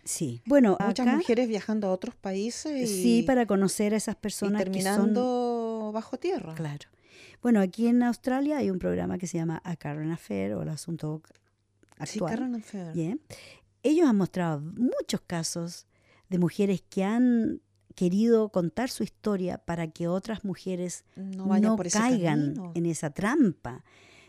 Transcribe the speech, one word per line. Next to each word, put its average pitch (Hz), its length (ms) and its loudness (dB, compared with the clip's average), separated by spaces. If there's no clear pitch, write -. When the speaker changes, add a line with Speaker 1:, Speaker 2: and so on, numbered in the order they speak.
Speaker 1:
Sí. 120 400 -6
Bueno, 240 340 6
Speaker 2:
Muchas 202 280 0
Speaker 1:
acá 240 100 4
Speaker 2:
mujeres 254 320 2
viajando 214 380 -2
a 190 60 0
otros 202 220 -4
países 233 760 -4
y 190 120 -2
Speaker 1:
Sí, 233 200 6
para 240 240 4
conocer 202 480 2
a - 20 2
esas 202 200 -4
Speaker 2:
y - 20 -20
Speaker 1:
personas 202 460 -2
que - 40 0
son 190 60 -4
Speaker 2:
terminando 226 1200 0
bajo 226 240 -6
tierra. 285 360 -4
Speaker 1:
Claro. 151 320 -8
Bueno, 233 200 4
aquí 196 260 0
en 247 160 4
Australia 269 560 0
hay 208 100 0
un 185 100 -2
programa 180 380 -2
que 180 100 -6
se 170 120 -4
llama 165 260 -4
A 175 120 -6
Current 156 360 -6
Affair 196 400 -4
o 190 100 -4
el 151 60 -6
asunto 156 540 -6
Speaker 2:
Sí, 214 140 -8
Speaker 1:
actual. 180 180 -2
Speaker 2:
Current 247 200 -4
Affair. 185 360 -10
Speaker 1:
Bien. 170 280 -4
Ellos 311 240 4
han 226 120 4
mostrado 165 420 0
muchos 220 600 -2
casos 170 640 -6
de 180 100 0
mujeres 180 520 2
que 190 140 0
han 233 580 2
querido 214 560 4
contar 185 400 -2
su - 120 -8
historia 185 540 -4
para 170 340 -6
que 170 180 -4
otras 190 360 -4
mujeres 180 640 -6
Speaker 2:
No 190 300 -8
vayan 208 240 4
Speaker 1:
no 220 60 2
Speaker 2:
por 180 100 -4
ese 208 120 0
Speaker 1:
caigan 170 560 2
Speaker 2:
camino. 170 200 -8
Speaker 1:
en 170 100 0
esa 165 260 -2
trampa. 190 720 0